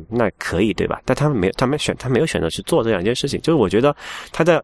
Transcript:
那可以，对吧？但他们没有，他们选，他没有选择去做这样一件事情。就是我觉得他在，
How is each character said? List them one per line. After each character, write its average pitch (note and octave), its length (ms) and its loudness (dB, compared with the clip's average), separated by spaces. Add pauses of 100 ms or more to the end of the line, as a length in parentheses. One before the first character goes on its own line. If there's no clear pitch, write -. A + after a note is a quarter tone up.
那 A2 300 0
可 E2+ 240 -2
以， G#2+ 100 2
对 E2+ 140 -2
吧？ E2 180 -6
但 C3 120 0
他 D3 120 0
们 D3 80 0
没 F#2+ 120 2
有， F#2+ 80 0
他 C3 100 0
们 C#3 100 0
选， D3+ 220 -4
他 B2+ 100 -8
没 B2 120 2
有 D#3+ 60 2
选 F2 140 -2
择 E2 80 -2
去 - 140 -6
做 C#3+ 220 0
这 A2+ 60 0
样 G2 100 0
一 F2 40 -4
件 A2+ 80 0
事 C#3 160 -4
情。 - 120 -4
就 D#3+ 120 0
是 - 20 4
我 A2+ 140 4
觉 G2 120 2
得 C#3+ 140 2 (380)
他 - 120 0
在， D#3+ 200 4